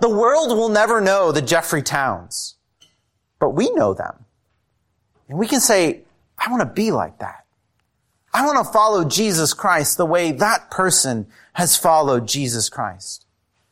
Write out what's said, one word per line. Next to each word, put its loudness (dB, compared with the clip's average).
the 4
world 2
will 0
never 2
know 2
the 0
Jeffrey 0
Towns, -6
but 0
we 0
know 0
them. -12
And -10
we -2
can 0
say, 2
"I -6
want -2
to 0
be -4
like -4
that. -16
I 2
want 2
to -10
follow 4
Jesus 0
Christ 0
the 0
way 0
that -2
person 0
has 0
followed 2
Jesus -4
Christ." -12